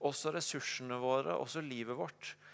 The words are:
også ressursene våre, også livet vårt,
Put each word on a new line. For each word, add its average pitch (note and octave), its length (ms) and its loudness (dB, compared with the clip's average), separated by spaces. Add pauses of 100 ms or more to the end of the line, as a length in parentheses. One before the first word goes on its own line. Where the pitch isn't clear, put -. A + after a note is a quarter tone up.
også D3+ 280 2
ressursene B2+ 680 -2
våre, C3+ 320 4
også C#3+ 300 0
livet B2 340 -2
vårt, - 360 -6 (200)